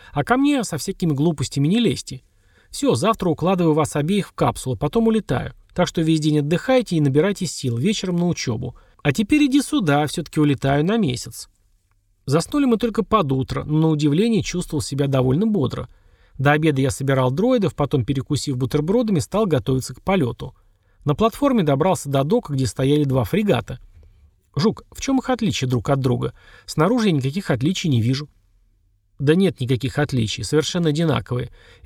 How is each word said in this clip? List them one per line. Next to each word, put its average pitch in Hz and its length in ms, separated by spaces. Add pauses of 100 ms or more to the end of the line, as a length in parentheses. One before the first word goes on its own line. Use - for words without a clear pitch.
(120)
а 143 120
ко 240 120
мне 277 280
со 160 140
всякими 175 340
глупостями 139 560
не 214 120
лезьте. 143 420 (480)
Всё, 254 240
завтра 185 340
укладываю 165 460
вас 156 220
обеих 170 320
в - 40
капсулу, 131 440
потом 226 320
улетаю. 190 460 (200)
Так 180 140
что - 120
весь 160 200
день 151 180
отдыхайте 175 580
и 156 40
набирайте 151 460
сил, 123 300
вечером 180 400
на 175 120
учёбу. - 480 (260)
А 147 100
теперь 294 340
иди 269 140
сюда, 151 460
всё-таки - 340
улетаю 143 440
на 208 120
месяц». 127 540 (760)
Заснули 170 380
мы 233 100
только 226 260
под 180 300
утро, 131 320
но 151 140
на 160 100
удивление 160 540
чувствовал 175 400
себя 139 240
довольно 135 400
бодро. 143 420 (480)
До 143 160
обеда 151 300
я 135 80
собирал 131 400
дроидов, 196 440
потом, 139 300
перекусив 135 540
бутербродами, 175 600
стал 202 280
готовиться 131 480
к - 80
полёту. 139 520 (520)
На 147 80
платформе 233 480
добрался 147 480
до 135 140
дока, 190 280
где 131 140
стояли 143 380
два 131 200
фрегата. 165 560 (760)
«Жук, 170 360
в - 100
чём 262 200
их - 100
отличие 180 400
друг 123 180
от 139 120
друга? 127 340 (320)
Снаружи 214 400
я 190 60
никаких 143 380
отличий 156 380
не 123 140
вижу». 131 260 (880)
«Да 143 160
нет 185 240
никаких 127 400
отличий, 120 460
совершенно 156 460
одинаковые. 131 600 (360)